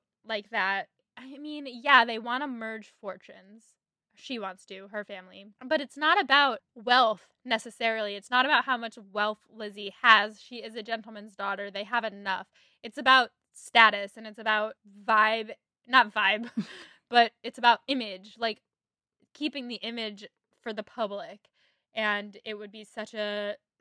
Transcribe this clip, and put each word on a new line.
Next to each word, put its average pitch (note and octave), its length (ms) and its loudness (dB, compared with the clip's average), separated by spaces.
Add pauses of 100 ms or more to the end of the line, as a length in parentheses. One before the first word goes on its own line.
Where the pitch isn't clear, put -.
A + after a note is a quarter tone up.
(260)
like G#3+ 260 -8
that, G3 360 -2 (300)
I C4 200 -20
mean, D4 300 -12
yeah, B3 380 4
they A3+ 140 -8
wanna B3 280 -6
merge A3 540 -12
fortunes. G3 720 -18 (420)
She B3 240 -12
wants F#3+ 280 -12
to, F#3+ 240 -18
her G#3 120 -10
family. G3 440 -18 (180)
But D#4 160 0
it's - 160 -14
not D#4 220 2
about C#4 400 2 (160)
wealth, A#3 520 2 (180)
necessarily. A3+ 680 -4
It's G3+ 160 -14
not B3+ 140 2
about C#4 200 2
how B3+ 120 -2
much A3+ 200 -12 (140)
wealth G#3 280 -2 (100)
Lizzie G#3 520 -12
has. G#3+ 400 6
She - 160 -18
is A3 180 -14
a A#3 60 -12
gentleman's A3 540 -12
daughter. G3+ 340 -8
They G3 140 -10
have A3 200 -4
enough. G3 440 -6 (340)
It's A3+ 160 -16
about C4 320 6 (280)
status, G3+ 580 6
and A3+ 120 -18
it's G#3+ 120 -18
about G#3+ 340 0 (320)
vibe, A3 460 2 (360)
not A#3+ 260 4
vibe, G#3+ 420 0
<laughs> - 540 -12
but A#3 220 6 (120)
it's - 140 -12
about A#3 300 4
image, G#3+ 500 -6
like, A3+ 240 -6 (720)
keeping C#4+ 340 -8
the B3 80 -12
image G#3+ 500 -12 (360)
for A3+ 120 -10
the G#3 100 -10
public. G3+ 680 -12 (440)
And G#3 520 -6
it A3 100 -10
would G#3 160 -16
be G#3+ 120 -18
such G#3+ 300 -14
a, G#3 420 -6 (260)